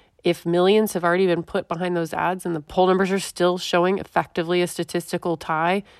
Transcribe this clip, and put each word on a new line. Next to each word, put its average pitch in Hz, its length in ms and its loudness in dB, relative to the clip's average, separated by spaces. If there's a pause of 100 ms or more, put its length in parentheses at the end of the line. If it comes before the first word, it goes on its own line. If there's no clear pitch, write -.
(240)
if 175 220 -2
millions 190 460 4
have 170 120 -4
already 180 220 2
been 170 160 0
put 180 240 -4
behind 180 300 -4
those 165 180 -4
ads 175 320 -4
and 175 80 -4
the 156 60 -4
poll 185 260 2
numbers 185 240 2
are 196 80 0
still 180 400 0
showing 185 400 2
effectively 175 640 -2
a 175 60 0
statistical 170 680 -4
tie, 170 460 -2 (180)